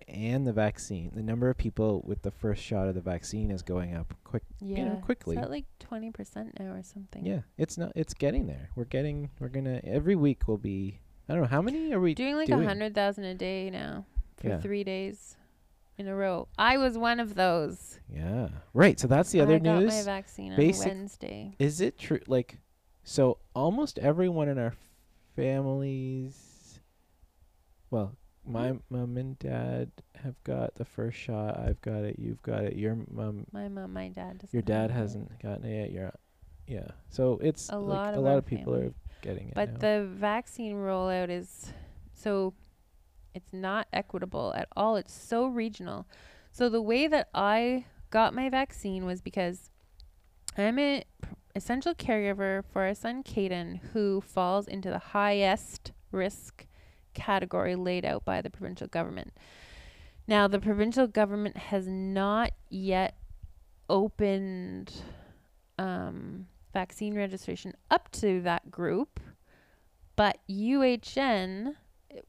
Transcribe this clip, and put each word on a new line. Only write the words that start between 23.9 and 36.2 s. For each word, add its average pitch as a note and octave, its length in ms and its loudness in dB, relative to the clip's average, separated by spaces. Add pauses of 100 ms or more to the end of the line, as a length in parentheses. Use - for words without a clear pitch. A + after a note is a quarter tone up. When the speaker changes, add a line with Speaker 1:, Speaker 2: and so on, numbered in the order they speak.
Speaker 1:
everyone D#3 500 2
in C#3 80 0
our A#2 160 0 (640)
families C3+ 1120 -2 (1400)
well, A2 260 -2 (300)
my A#2+ 260 -2
Speaker 2:
Hmm? C3 60 -4 (120)
Speaker 1:
mom B2 280 -4
and C3 220 -6
dad B2 520 -4 (240)
have C3 280 -10
got B2+ 320 -4
the A#2+ 100 -6
first A2+ 320 -6
shot. G#2+ 420 -4
I've A#2+ 220 0
got G#2+ 220 -4
it. G#2 160 -6
You've A2+ 220 -6
got G#2+ 220 -2
it. G2+ 120 -2
Your G#2+ 200 0 (160)
mom, G#2+ 400 -6
Speaker 2:
My - 160 -8
mom, F#3+ 260 -10
my - 160 -8
dad F#3 300 -10
doesn't - 140 -14
Speaker 1:
your A#2+ 80 2
dad A2 300 0
Speaker 2:
have - 0 -
it. - 20 -2
Speaker 1:
hasn't G#2+ 460 -4
gotten G2+ 260 -8
it A2 100 -6
yet. G#2 160 -4
You're, F#2 220 -8 (540)